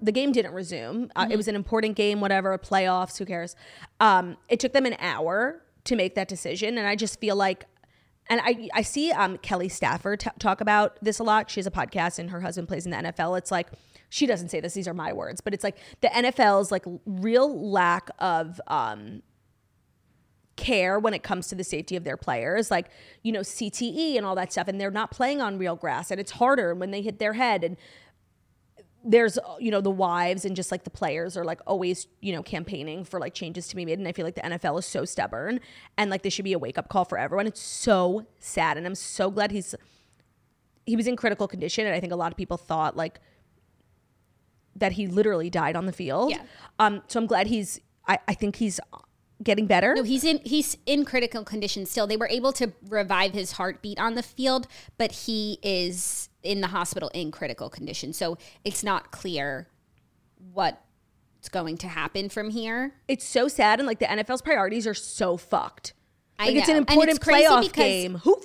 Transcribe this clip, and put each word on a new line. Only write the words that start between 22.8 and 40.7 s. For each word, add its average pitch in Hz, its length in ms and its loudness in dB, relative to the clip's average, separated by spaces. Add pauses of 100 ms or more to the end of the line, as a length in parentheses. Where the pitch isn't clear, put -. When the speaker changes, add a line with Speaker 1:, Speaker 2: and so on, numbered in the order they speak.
Speaker 1:
you 226 80 -2
know, 202 140 -4
C 208 260 -8
T 269 440 -2
E - 20 2
and 208 100 0
all 190 80 -2
that 185 160 -2
stuff, 180 160 -4
and 196 140 -6
they're 196 100 -2
not 208 220 -4
playing 277 280 -2
on 202 160 -2
real 180 200 -2
grass, 151 340 -4
and 190 100 -4
it's - 120 -8
harder 240 420 2
when 180 160 -6
they 196 100 -6
hit 208 200 -6
their 214 140 0
head, 220 280 2
and 185 140 -2 (1300)
there's, 226 340 4 (220)
you 226 100 -2
know, 208 100 2
the 196 80 0
wives 180 560 0
and 190 120 -4
just, 180 160 -4
like, 185 100 -6
the - 80 -12
players 170 460 -4
are, 170 80 -4
like, 165 200 -6
always, 180 440 -2 (120)
you 196 120 -4
know, 165 100 -4
campaigning 165 640 -8
for, 180 160 -8
like, 139 140 -8
changes 170 340 -10
to - 80 -12
be 180 80 -6
made, 165 160 -4
and 185 80 -4
I 175 40 -6
feel 175 120 -6
like 170 100 -6
the - 100 -8
N 170 80 -4
F 175 120 -8
L 156 140 0
is 156 60 -4
so 143 200 -4
stubborn, 175 560 -4 (360)
and, 208 140 0
like, 190 120 -2
this 196 100 -2
should 196 120 -4
be 190 100 0
a 170 40 0
wake-up 131 300 -6
call 185 160 2
for - 140 -6
everyone. 175 280 -2
It's 214 140 -6
so 196 680 2 (140)
sad, 160 360 0
and 165 80 -8
I'm 185 120 -6
so - 340 -2
glad 202 220 0
he's, 101 240 -6 (1080)